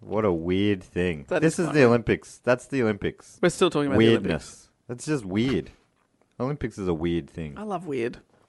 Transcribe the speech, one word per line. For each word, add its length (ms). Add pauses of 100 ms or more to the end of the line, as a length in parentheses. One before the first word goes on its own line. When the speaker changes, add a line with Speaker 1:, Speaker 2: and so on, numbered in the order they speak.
Speaker 1:
What 260
a 60
weird 500
thing. 460
Speaker 2:
That 120
Speaker 1:
This 140
Speaker 2:
is 60
Speaker 1:
is 80
Speaker 2:
funny. 120
Speaker 1:
the 60
Olympics. 580
That's 220
the 160
Olympics. 600
Speaker 2:
We're 60
still 220
talking 160
about 120
the 100
Olympics. 200
Speaker 1:
Weirdness. 400 (180)
That's 200
just 180
weird. 460 (680)
Olympics 380
is 120
a 60
weird 360
thing. 260
Speaker 2:
I 60
love 240
weird. 320 (300)